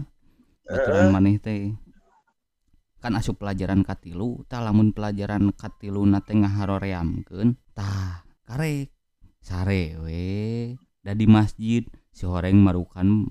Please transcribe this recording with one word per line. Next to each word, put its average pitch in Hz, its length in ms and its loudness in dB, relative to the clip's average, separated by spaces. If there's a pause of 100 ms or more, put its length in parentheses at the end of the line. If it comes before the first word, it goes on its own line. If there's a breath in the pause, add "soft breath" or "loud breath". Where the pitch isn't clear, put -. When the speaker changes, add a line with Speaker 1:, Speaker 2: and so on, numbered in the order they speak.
(640)
Speaker 1:
Baturan - 340 -2
Speaker 2:
Eh, 101 60 6
eh. 95 80 8
Speaker 1:
maneh 98 260 4
teh. 104 380 -6 (1200)
Kan 120 160 -8
asup 110 220 -2
pelajaran 95 460 0
katilu, 98 640 -6
tah 123 160 -10
lamun 107 320 4
pelajaran 101 580 -2
katilu 101 540 -6
na 101 160 4
teh 107 160 -6
ngaharoreamkeun, 98 1200 -2 (140)
tah 95 520 -8 (200)
karek 143 500 -6 (460)
sare 90 600 -4
we. 104 800 -6 (220)
Da 101 140 -10
di 107 120 0
masjid 110 560 4 (300)
si - 180 -8
horeng 90 320 4
marukan, 92 480 2 (220)